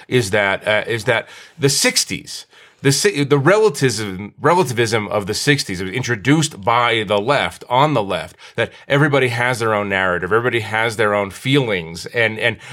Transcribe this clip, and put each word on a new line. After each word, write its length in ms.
is 240
that, 340
uh, 220
is 160
that 240
the 100
sixties, 800
the 120
si-, 320
the 120
relativism, 1000
relativism 720
of 180
the 60
sixties 500
was 80
introduced 720
by 420
the 160
left, 480
on 260
the 80
left, 360
that 160
everybody 400
has 320
their 140
own 160
narrative, 420
everybody 300
has 340
their 180
own 160
feelings, 760
and, 340
and, 180